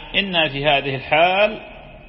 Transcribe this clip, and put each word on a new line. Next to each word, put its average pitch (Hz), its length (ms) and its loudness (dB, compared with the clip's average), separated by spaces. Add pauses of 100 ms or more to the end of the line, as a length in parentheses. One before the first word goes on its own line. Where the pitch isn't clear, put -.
(160)
إنا 180 340 0
في 139 160 -6
هذه 139 300 2
الحال 185 640 2 (500)